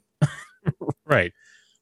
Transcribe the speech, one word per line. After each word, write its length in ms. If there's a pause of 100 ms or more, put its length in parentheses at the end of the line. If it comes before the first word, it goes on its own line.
(200)
<laughs> 60 (800)
Right. 240 (500)